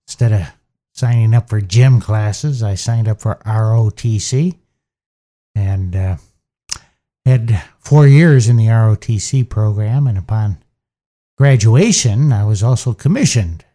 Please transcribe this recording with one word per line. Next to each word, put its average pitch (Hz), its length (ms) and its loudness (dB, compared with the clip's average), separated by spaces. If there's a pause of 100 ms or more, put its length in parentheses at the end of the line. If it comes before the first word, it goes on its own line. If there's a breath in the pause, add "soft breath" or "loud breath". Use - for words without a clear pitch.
instead 117 240 -2
of 92 140 -2 (500)
signing 117 380 0
up 117 140 0
for 107 120 -4
gym 117 400 2
classes, 107 600 -4
I 101 140 -4
signed 113 320 -4
up 107 120 -4
for - 240 -6
R 110 300 -2
O 110 160 0
T 110 280 -4
C 151 360 -4 (1000)
and, 98 400 -4
uh, 92 220 -4 (1120 loud breath)
had 113 360 0 (160 loud breath)
four 147 280 4
years 139 420 6
in 120 80 4
the 113 140 2
R 113 200 2
O 107 40 2
T 107 240 -4
C 131 240 -4
program. 107 640 -2
And 110 100 -2
upon 104 420 -4 (800)
graduation, 135 960 2
I 104 120 0
was 104 180 -2
also 123 300 -2
commissioned. 120 720 -2 (100)